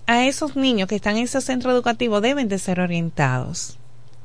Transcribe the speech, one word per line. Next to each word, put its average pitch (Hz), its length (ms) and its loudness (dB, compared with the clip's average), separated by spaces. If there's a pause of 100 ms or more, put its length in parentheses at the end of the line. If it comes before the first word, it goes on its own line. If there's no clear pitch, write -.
a 240 220 4
esos 277 280 -2
niños 247 320 2
que 208 100 0
están 208 200 0
en 233 60 0
ese 262 180 -2
centro 254 300 0
educativo 240 500 2
deben 262 260 2
de 190 120 -2
ser 180 200 -2
orientados, 165 1000 -2 (460)